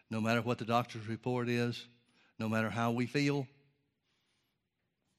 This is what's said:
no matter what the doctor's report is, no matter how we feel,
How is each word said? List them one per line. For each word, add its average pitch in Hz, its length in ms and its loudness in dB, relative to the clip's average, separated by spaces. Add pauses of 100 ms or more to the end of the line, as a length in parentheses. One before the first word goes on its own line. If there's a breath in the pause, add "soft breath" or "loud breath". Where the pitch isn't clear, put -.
no 110 120 -2
matter 113 200 4
what 120 180 -2
the 117 60 -8
doctor's 117 420 0
report 120 420 -2
is, 120 360 0 (520 soft breath)
no 110 100 -4
matter 110 220 2
how 117 220 0
we 120 140 0
feel, 143 420 0 (1700)